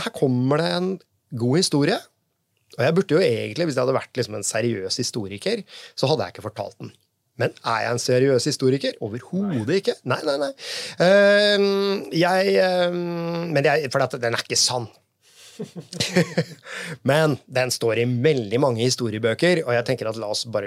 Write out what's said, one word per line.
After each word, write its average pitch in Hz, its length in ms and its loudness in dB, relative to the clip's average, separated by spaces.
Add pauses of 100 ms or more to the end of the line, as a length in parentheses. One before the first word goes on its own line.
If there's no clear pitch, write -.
her - 80 -6
kommer 131 480 2
det 170 80 0
en 180 220 -2 (420)
god 123 240 0
historie. 170 400 2 (800)
Og - 80 -2
jeg 151 120 4
burde 190 200 2
jo 165 80 6
egentlig, 110 460 0
hvis 131 100 -4
jeg 127 60 2
hadde 131 100 2
vært - 240 -6
liksom 107 160 -4
en 101 80 -8
seriøs 110 560 -2
historiker, 120 640 -6 (340)
så - 160 0
hadde 131 160 0
jeg 87 80 -12
ikke - 160 -12
fortalt 98 320 -8
den. 107 80 -12 (480)
Men - 240 -2
er 113 220 -2
jeg 113 80 -2
en 120 100 -2
seriøs 127 480 2
historiker? 135 500 0
Overhodet 127 800 -4
ikke. 214 160 -2 (100)
Nei, 131 220 -2
nei, - 160 0
nei. - 80 -2 (480)
Ehm, 202 1040 4 (100)
jeg, 190 460 2
ehm, 180 400 2 (560)
men 143 100 2
jeg, 147 300 2
for 139 80 2
at 131 160 -2
den 117 160 -2
er - 80 -4
ikke - 160 -4
sann. 123 300 0 (640)
<laughs> 220 100 -12 (1400)
Men 147 300 4 (100)
den 127 240 -2
står 113 320 0
i - 20 0 (200)
veldig 120 340 2
mange 123 240 2
historiebøker, 120 800 0
og 123 140 -4
jeg 117 100 0
tenker 117 240 -4
at 110 80 -8
la 107 140 -8
oss - 180 -4
bare 104 160 -4